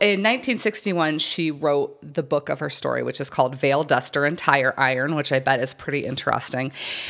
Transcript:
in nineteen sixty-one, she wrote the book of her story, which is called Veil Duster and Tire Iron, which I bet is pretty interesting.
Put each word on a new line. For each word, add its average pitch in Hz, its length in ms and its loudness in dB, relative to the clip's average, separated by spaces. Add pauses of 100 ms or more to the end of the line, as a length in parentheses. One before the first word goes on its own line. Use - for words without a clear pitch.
in 202 200 4
nineteen 240 360 0
sixty-one, 170 640 0
she 160 320 -2
wrote 143 500 0
the 151 220 -4
book 143 260 -2
of 139 100 -2
her 147 100 -4
story, 127 340 -2
which 127 180 -4
is 135 80 -4
called 135 260 0
Veil 139 300 2
Duster 143 400 2
and 156 120 0
Tire 139 400 4
Iron, 131 380 2
which 147 160 -2
I 135 80 4
bet 135 220 2
is 131 120 -4
pretty - 320 -4
interesting. 131 680 -2 (360)